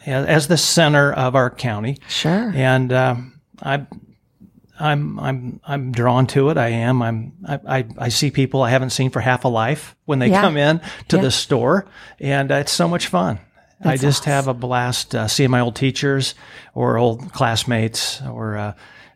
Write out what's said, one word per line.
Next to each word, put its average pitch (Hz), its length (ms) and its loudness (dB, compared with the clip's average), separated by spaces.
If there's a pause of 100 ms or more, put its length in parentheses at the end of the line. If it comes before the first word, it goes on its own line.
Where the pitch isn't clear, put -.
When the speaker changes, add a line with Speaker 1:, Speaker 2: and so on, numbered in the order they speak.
Speaker 1:
as, 139 200 -2
as 151 220 4
the 165 100 4
center 147 560 4
of 127 220 0
our 123 140 4
county. 113 500 -4 (100)
Speaker 2:
Sure. 202 440 0
Speaker 1:
And, 131 380 2
um, 127 480 0 (220)
I, 139 240 -4 (920)
I'm, 147 420 -2
I'm, 131 460 -6
I'm 139 280 -6
drawn 123 340 4
to 139 220 2
it. 160 80 0
I 117 120 2
am. 117 320 0
I'm, 113 320 -4 (140)
I, 139 180 -4
I, 131 200 -2 (120)
I 120 120 -4
see 139 200 0
people 135 320 0
I 120 100 2
haven't 131 180 2
seen 131 200 0
for 123 120 -2
half 127 240 0
a 131 40 2
life 120 540 -2
when 139 160 -2
they 123 100 2
Speaker 2:
Yeah. 190 120 4
Speaker 1:
come 165 160 2
in 151 240 2 (280)
to 170 60 4
Speaker 2:
Yeah. 190 60 4
Speaker 1:
the 131 100 2
store, 139 560 0 (320)
and, 139 320 -2
uh, 139 40 2
it's 143 180 -2
so 170 160 2
much 175 180 -2
fun. 175 320 -2 (440)
I - 80 2
Speaker 2:
That's 131 100 0
Speaker 1:
just 143 240 2
have 139 220 0
Speaker 2:
awesome. 123 100 -2
Speaker 1:
a - 20 -12
blast, 123 560 -4
uh, 110 120 -2
seeing 131 240 2
my 123 100 4
old 120 140 -2
teachers 135 580 -2 (400)
or 123 240 0
old 120 340 0
classmates 113 880 -2
or, 113 360 -8
uh, 104 160 -6 (420)